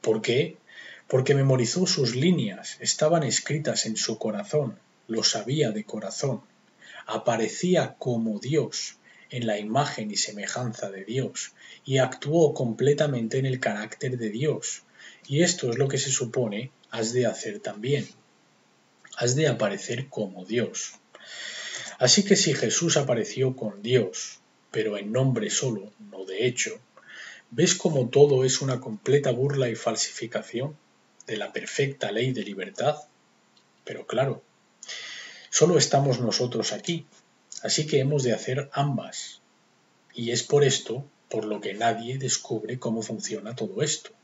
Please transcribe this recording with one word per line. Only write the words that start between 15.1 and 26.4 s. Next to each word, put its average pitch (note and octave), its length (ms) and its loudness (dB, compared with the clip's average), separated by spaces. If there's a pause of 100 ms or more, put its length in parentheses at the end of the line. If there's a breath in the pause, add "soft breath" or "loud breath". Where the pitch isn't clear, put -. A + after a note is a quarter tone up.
Y C#3+ 140 2
esto C#3+ 300 2
es A#2 60 -2
lo C3+ 100 4
que C#3 100 0
se C3 140 0
supone A#2 600 -2 (200)
has A#2 220 -2
de B2+ 120 4
hacer G#2 340 -4
también. G#2+ 480 -2 (1080)
Has B2 200 0
de D3+ 120 4
aparecer A2+ 640 -2
como F#2+ 340 -6
Dios. G#2+ 500 -4 (1040 loud breath)
Así B2+ 240 6
que G3+ 120 8
si - 180 4
Jesús C#3 440 2
apareció B2+ 580 0
con G2+ 260 -8
Dios, A2+ 580 0 (320)
pero G#2+ 260 -2
en G#2 140 -6
nombre A#2+ 380 2
solo, G#2+ 440 -2 (180)
no F#2+ 140 -12
de F#2+ 220 -2